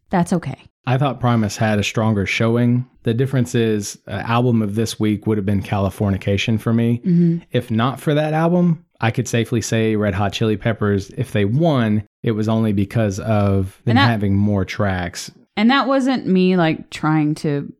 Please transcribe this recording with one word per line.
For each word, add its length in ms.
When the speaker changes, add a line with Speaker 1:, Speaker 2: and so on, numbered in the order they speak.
Speaker 1:
That's 240
okay. 240
Speaker 2:
I 120
thought 240
Primus 340
had 240
a 40
stronger 420
showing. 600
The 100
difference 420
is, 420
an 180
album 360
of 140
this 240
week 260
would 120
have 80
been 180
Californication 960
for 140
me. 260
Speaker 1:
Mm-hmm. 380
Speaker 2:
If 180
not 300
for 120
that 200
album, 520
I 120
could 180
safely 320
say 340
Red 200
Hot 180
Chili 240
Peppers, 540
if 200
they 140
won, 600
it 80
was 180
only 240
because 480
of 640
them 60
Speaker 1:
And 80
that 100
Speaker 2:
having 260
more 300
tracks. 680
Speaker 1:
And 160
that 160
wasn't 400
me, 300
like, 340
trying 440
to 440